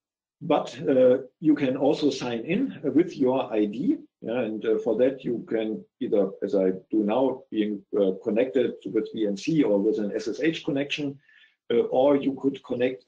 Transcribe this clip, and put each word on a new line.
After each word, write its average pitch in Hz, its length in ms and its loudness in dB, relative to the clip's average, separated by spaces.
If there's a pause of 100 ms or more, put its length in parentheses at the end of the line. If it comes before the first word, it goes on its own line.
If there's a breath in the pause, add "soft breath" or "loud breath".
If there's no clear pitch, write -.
(440)
but, - 320 0 (120)
uh, 127 300 6 (240)
you 151 120 4
can 135 220 0
also 143 340 2
sign 120 360 -4
in 208 340 -2 (160)
with 170 220 2
your 131 360 0
I 107 120 2
D, 156 320 -2 (240)
yeah, 120 180 -4
and, 110 260 -4
uh, 110 140 2
for 113 200 0
that 135 260 0
you 113 240 -4
can 110 340 -4 (160)
either, 104 320 0 (100)
as 101 140 -2
I 95 160 2 (180)
do 110 140 2
now, 127 480 0
being, 104 320 -2 (160)
uh, 95 120 4 (120)
connected 120 520 0 (100)
with 107 280 -2
V 110 140 -2
N 101 80 -2
C 156 280 0
or 104 140 2
with 107 220 2
an 101 160 -2
S 110 140 -6
S 101 100 -6
H 160 240 -2
connection, 143 560 -4 (520 soft breath)
uh, 117 200 4
or 139 240 4
you 135 260 0
could 135 220 -2
connect 123 440 -4